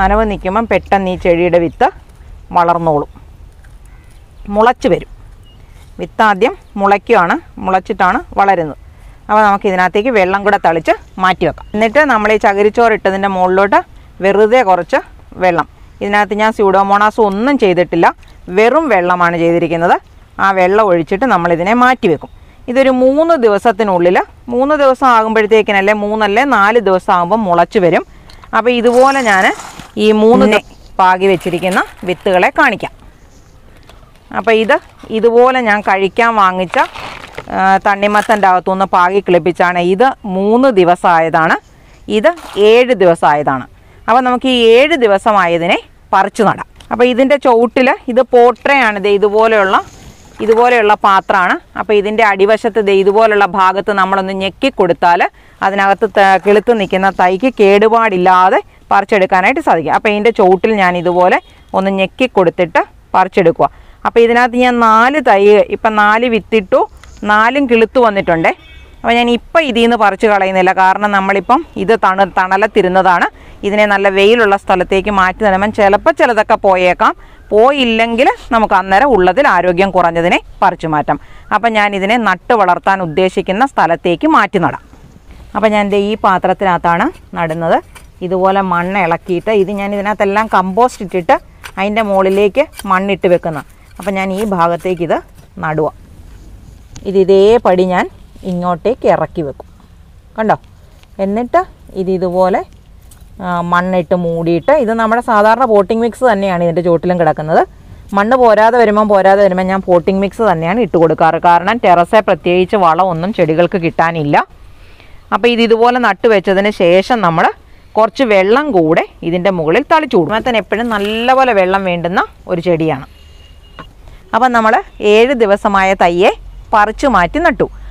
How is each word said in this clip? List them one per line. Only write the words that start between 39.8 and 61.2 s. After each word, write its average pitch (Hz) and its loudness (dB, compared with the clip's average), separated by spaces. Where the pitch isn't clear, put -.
ഇത് 208 2
മൂന്ന് 226 2
ദിവസമായതാണ്, 170 2
ഇത് 220 2
ഏഴ് 240 4
ദിവസമായതാണ്. 151 0
അപ്പോൾ 233 2
നമുക്ക് 254 -2
ഈ - 0
ഏഴ് 302 4
ദിവസമായതിനെ 196 0
പറിച്ചു 202 0
നടാം. 165 -4
അപ്പോൾ 233 0
ഇതിൻ്റെ 262 0
ചുവട്ടിൽ 247 2
ഇത് 233 0
പോട്രയാണ്, 240 2
ദേ 202 2
ഇതുപോലെയുള്ള, 214 0
ഇതുപോലെയുള്ള 226 2
പാത്രമാണ്. 196 0
അപ്പോൾ 214 -2
ഇതിൻ്റെ 214 0
അടിവശത്ത് 208 0
ദേ 196 2
ഇതുപോലുള്ള 202 2
ഭാഗത്ത് 190 0
നമ്മളൊന്ന് 190 -2
ഞെക്കി 196 -4
കൊടുത്താൽ 180 0
അതിനകത്ത് 196 -2
ത-, 190 4
കിളുത്ത് 208 2
നിൽക്കുന്ന 190 -2
തൈക്ക് 190 0
കേടുപാടില്ലാതെ 202 2
പറിച്ചെടുക്കാനായിട്ട് 202 0
സാധിക്കും. 165 0
അപ്പോൾ 220 -2
ഇതിൻ്റെ 226 0
ചുവട്ടിൽ 190 2
ഞാൻ 180 2
ഇതുപോലെ 180 2